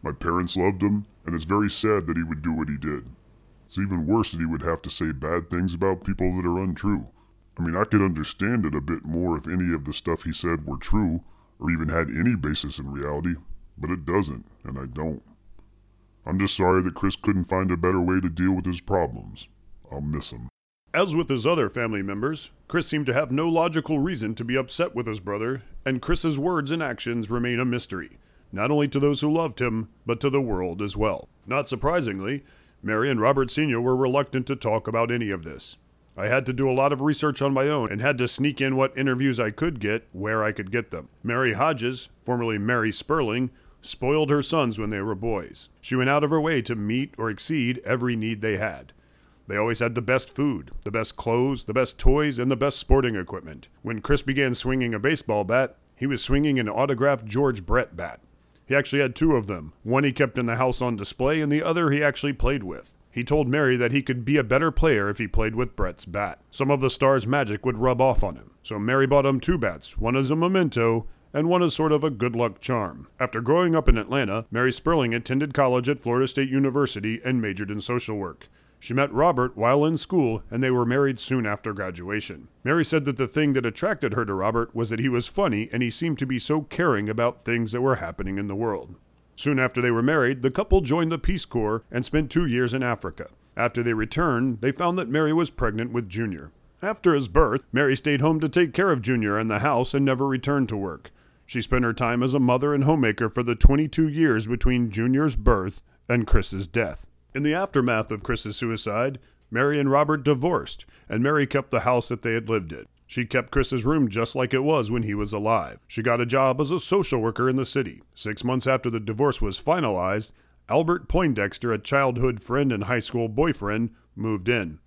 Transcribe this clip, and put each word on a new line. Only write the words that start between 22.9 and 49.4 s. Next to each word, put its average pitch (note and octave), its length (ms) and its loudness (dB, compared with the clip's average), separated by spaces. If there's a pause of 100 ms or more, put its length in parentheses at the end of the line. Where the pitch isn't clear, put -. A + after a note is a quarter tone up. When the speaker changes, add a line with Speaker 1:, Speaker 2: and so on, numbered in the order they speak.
Speaker 2:
to B2+ 60 0
have B2+ 180 0
no D3+ 180 0
logical D#3+ 500 0
reason B2+ 360 -2
to A#2 100 -8
be B2 100 -2
upset C3 400 -2
with A#2+ 120 -4
his G#2+ 120 -6
brother, G#2+ 440 -4 (220)
and C3 160 -2
Chris's D3+ 380 0
words D#3 320 -2
and E3 120 -4
actions A#2 480 -4
remain A#2+ 280 0
a B2+ 60 0
mystery, A#2 540 -6 (320)
not G#2+ 200 -2
only D3 180 2
to C#3+ 100 0
those C#3+ 220 2
who D3+ 120 2
loved D#3+ 260 -2
him, A2 300 -2 (160)
but A#2 160 -2
to C#3+ 80 2
the C3+ 120 2
world F#2 400 -4
as G2+ 140 -6
well. G#2 320 -2 (200)
Not C3 200 -2
surprisingly, C3 760 -2 (380)
Mary A2 280 0
and B2 100 2
Robert C3 320 4
Senior C#3+ 300 0
were B2+ 140 2
reluctant C3 520 0
to C#3 80 -2
talk A2 320 -2
about A#2 240 -2
any A#2+ 200 -2
of F2+ 120 -6
this. - 340 -14 (380)
I G2+ 120 -4
had B2 180 0
to B2+ 80 -4
do C3+ 160 0
a - 20 2
lot C3+ 220 4
of C3 80 -4
research D3 400 0
on C#3 140 0
my C3+ 120 2
own C#3 240 0
and G2+ 80 -4
had C3 200 0
to B2 80 2
sneak C#3 340 0
in C3+ 140 0
what C3 200 2
interviews C3 440 0
I A2 100 0
could D3+ 300 -4
get G#2+ 320 -2
where G#2+ 320 -2
I G#2+ 80 0
could G2+ 180 -8
get A2+ 220 -4
them. D2+ 180 -12 (140)
Mary A#2 300 0
Hodges, B2+ 560 -2 (140)
formerly A#2 360 -2
Mary A2 320 0
Sperling, B2 580 -2 (320)
spoiled D3 480 -2
her D3 140 2
sons B2+ 340 0
when G#2+ 140 -4
they G2+ 100 -4
were G#2+ 140 -4
boys. G2+ 540 -6 (120)
She - 140 -4
went B2+ 160 2
out D3 120 4
of D3 60 0
her D#3+ 100 2
way D#3 220 0
to B2 140 -4
meet A2+ 420 -4
or A2 140 -4
exceed B2 520 -2
every A#2+ 320 -2
need A2 260 -4
they G#2+ 160 -2
had. E2+ 360 -6 (540)